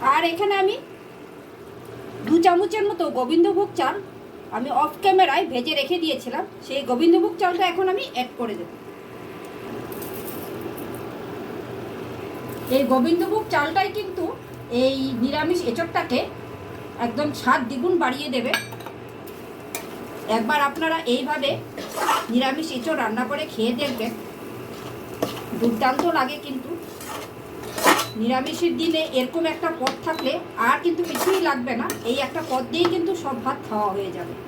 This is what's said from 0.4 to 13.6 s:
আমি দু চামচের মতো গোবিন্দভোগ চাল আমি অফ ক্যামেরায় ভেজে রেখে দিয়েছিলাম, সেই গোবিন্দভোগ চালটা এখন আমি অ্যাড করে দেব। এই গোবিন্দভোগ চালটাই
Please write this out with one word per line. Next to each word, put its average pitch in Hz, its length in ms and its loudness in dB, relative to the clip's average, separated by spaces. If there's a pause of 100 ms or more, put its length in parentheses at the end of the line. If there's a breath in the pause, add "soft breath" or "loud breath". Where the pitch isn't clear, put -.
আমি 415 140 4 (1500)
দু 277 80 6 (100)
চামচের 381 460 6
মতো 359 140 0 (140)
গোবিন্দভোগ 339 500 4 (100)
চাল 277 160 2 (640)
আমি 254 120 -2 (140)
অফ 302 100 2 (100)
ক্যামেরায় 381 500 8
ভেজে 247 280 0
রেখে 302 240 2
দিয়েছিলাম, 269 400 -2 (220)
সেই 269 240 -2
গোবিন্দভোগ 339 420 6 (100)
চালটা 359 300 4
এখন 370 220 2
আমি 523 100 -2 (100)
অ্যাড 247 160 -2 (100)
করে 214 180 -2
দেব। 170 120 -10 (4000)
এই 277 60 8 (100)
গোবিন্দভোগ 339 500 4 (120)
চালটাই 330 440 2